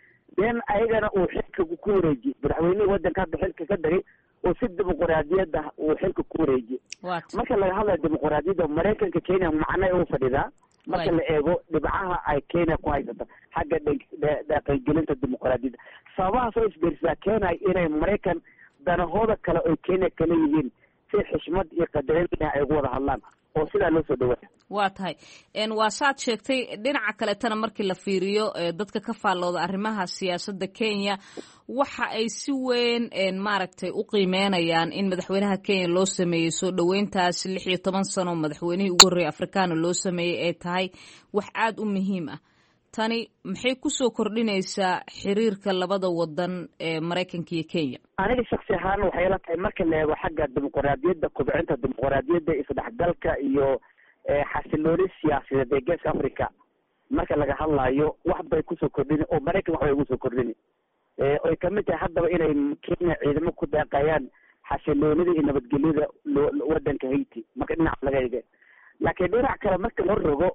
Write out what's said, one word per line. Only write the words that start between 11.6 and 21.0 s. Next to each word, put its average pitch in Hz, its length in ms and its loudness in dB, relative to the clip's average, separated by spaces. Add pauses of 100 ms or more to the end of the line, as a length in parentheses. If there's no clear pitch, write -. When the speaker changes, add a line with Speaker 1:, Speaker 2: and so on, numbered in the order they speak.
Speaker 1:
dhibcaha 160 460 -2 (100)
ay 147 220 0
Kenya 165 280 2
ku - 140 -4
haysato 131 340 -4 (260)
xagga 330 280 -2
dhaq-, 294 300 -2 (120)
dha-, 147 280 0
dhaqangelinta 147 640 0
dimuqraadiyadda. 127 640 -2 (340)
Sababahaas 208 440 0
oo 226 120 4
isbiirsadaa 165 480 0
Kenya 202 320 2 (220)
inay 180 180 2
Maraykan 170 500 2 (460)
danahooda 180 520 2
kale 170 280 0
oo 165 180 4
Kenya 185 280 2
kale 165 240 2
yihiin 247 340 4 (420)